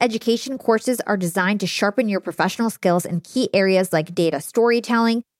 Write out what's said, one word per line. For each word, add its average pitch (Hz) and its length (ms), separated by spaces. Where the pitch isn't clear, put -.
Education 233 560
courses 233 440
are 208 140
designed 185 440
to 185 80
sharpen 208 420
your 196 100
professional 190 500
skills 180 360
in 170 160
key - 320
areas 190 400
like 165 220
data 160 260
storytelling, 233 800